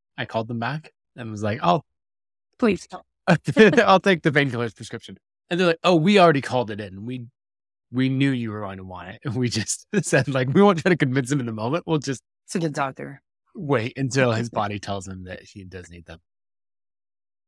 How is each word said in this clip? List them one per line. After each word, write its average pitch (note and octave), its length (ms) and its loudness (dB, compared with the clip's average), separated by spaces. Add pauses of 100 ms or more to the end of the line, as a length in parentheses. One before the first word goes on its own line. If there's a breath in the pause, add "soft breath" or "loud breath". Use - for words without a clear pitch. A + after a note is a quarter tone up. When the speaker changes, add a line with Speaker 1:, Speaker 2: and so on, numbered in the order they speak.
(180)
Speaker 1:
I B2 80 -6
called A2 220 -6
them A2+ 120 -6
back C3+ 320 -6 (240)
and A2+ 160 -12
was G#2 120 -10
like, G#2+ 200 -4
"Oh, E3+ 200 2 (760)
Speaker 2:
Please G#3 300 0
don't. - 180 -20 (220)
Speaker 1:
<laughs> F3+ 520 6
I'll F#3+ 220 6
take F#3 220 2
the D#3+ 80 2
painkillers B2 440 0
prescription." A2 420 -16 (320)
And F3 100 -2
they're F3+ 80 4
like, E3 160 0
"Oh, F3+ 120 6
we F#3+ 240 4
already D#3+ 220 6
called A#2+ 300 -2
it G#2 100 -8
in. G2 240 -12
We, B2 220 -10 (640)
we C3 180 0
knew C3+ 220 2
you A#2 200 -4
were G#2+ 100 -8
going F#2+ 160 -10
to F#2+ 80 -14
want F2+ 240 -14
it. G#2+ 120 -18
<laughs> - 40 -14
And A#2 100 -6
we B2 140 0
just - 380 -6 (140)
said, - 260 0
like, C3 260 -2
we F#3+ 80 6
won't G3+ 180 6
try F#3+ 120 0
to E3 60 2
convince C3 340 0
him D3 80 0
in A#2+ 60 -4
the A#2 80 -6
moment. A#2+ 340 -4
We'll D#3+ 120 0
just" C3+ 240 -8 (240)
Speaker 2:
It's - 80 -12
a G3 40 -2
good D#3+ 140 -4
doctor. C#3 480 -8 (380)
Speaker 1:
Wait C3 380 -2
until B2+ 340 2
his A2+ 180 -2
Speaker 2:
<laughs> A2+ 120 -4
Speaker 1:
body G#2 180 -4
tells G2 280 -8
him F#2 180 -14
that F2+ 180 -14
he G2+ 220 -20
does F2+ 240 -18
need F2 160 -20
them. E2+ 140 -18 (1300)